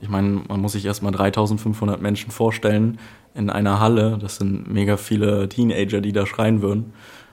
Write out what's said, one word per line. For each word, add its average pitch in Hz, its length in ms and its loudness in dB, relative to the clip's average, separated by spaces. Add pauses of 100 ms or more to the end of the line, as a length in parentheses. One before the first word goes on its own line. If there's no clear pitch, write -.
Ich 101 60 -8
meine, 101 380 0
man 98 140 -4
muss 101 120 -2
sich 101 120 -6
erst 101 180 -4
mal 101 80 0
dreitausendfünfhundert 104 920 0
Menschen 104 300 -4
vorstellen 110 720 0 (340)
in 104 160 -2
einer 101 300 0
Halle. 110 400 4
Das 101 160 -8
sind 98 340 -4
mega 101 280 2
viele 104 500 0
Teenager, 104 520 0
die 101 120 -2
da 101 140 0
schreien 110 360 2
würden. 107 300 0 (400)